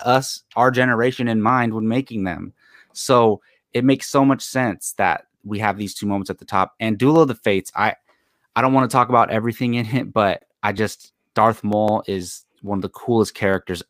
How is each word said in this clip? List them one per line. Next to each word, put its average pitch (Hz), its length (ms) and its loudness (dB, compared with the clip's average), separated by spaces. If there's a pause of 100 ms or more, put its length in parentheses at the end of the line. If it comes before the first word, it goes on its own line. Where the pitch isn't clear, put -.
us, 131 400 0 (140)
our 123 160 4
generation, 123 560 0
in 113 120 0
mind 117 340 0
when 110 120 -4
making 113 380 -4
them. 87 280 -8 (400)
So 117 480 2 (340)
it 120 100 0
makes 135 240 2
so 139 160 2
much 135 180 2
sense 117 560 -4
that 90 280 0 (180)
we 104 160 -8
have 101 180 -2
these 101 160 -8
two - 120 -8
moments 98 240 -4
at 92 80 -10
the - 60 -20
top. 95 360 -2
And 110 180 -2
Duel 147 220 4
of 151 80 6
the 123 80 -4
Fates, 98 400 -2
I, 107 180 0 (600)
I 117 60 2
don't 131 100 2
wanna 131 160 2
talk 123 220 2
about 117 200 4
everything 117 440 -2
in 120 200 -2
it, 127 180 -4
but 98 320 0 (200)
I 104 80 0
just, 101 400 -6 (220)
Darth 110 280 2
Maul 107 460 0
is 92 360 -8 (180)
one 101 160 -6
of 92 40 -6
the 98 60 -6
coolest 113 460 0
characters 95 560 -4